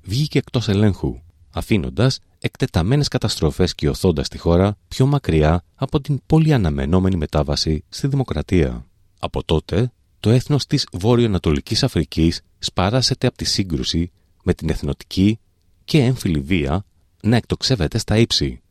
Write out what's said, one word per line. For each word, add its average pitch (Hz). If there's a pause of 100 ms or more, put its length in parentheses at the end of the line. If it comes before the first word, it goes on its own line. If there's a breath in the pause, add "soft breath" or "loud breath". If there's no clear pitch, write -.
βγήκε 143
εκτός -
ελέγχου, 95 (320)
αφήνοντας 85 (200)
εκτεταμένες 127
καταστροφές -
και 73
οθώντας 73
τη 78
χώρα 90 (100)
πιο -
μακριά 139 (120)
από 139
την 135
πολύ 156
αναμενόμενη 92
μετάβαση 76
στη -
δημοκρατία. 76 (340)
Από -
τότε, 85 (280)
το 104
έθνος 127
της -
Βόρειο-Ανατολικής 101
Αφρικής 82 (180)
σπαράσεται 120
από -
τη 87
σύγκρουση 85 (320)
με 90
την 80
εθνοτική 92 (460)
και 165
έμφυλη 117
βία 76 (360)
να 113
εκτοξεύεται 110
στα 107
ύψη 71